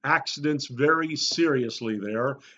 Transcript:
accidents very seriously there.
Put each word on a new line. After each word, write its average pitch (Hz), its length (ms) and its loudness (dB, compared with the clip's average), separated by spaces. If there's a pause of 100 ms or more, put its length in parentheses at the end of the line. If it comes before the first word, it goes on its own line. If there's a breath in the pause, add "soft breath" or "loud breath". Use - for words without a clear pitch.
accidents 147 640 0
very 156 500 2
seriously 120 840 0
there. 113 380 -2 (200 soft breath)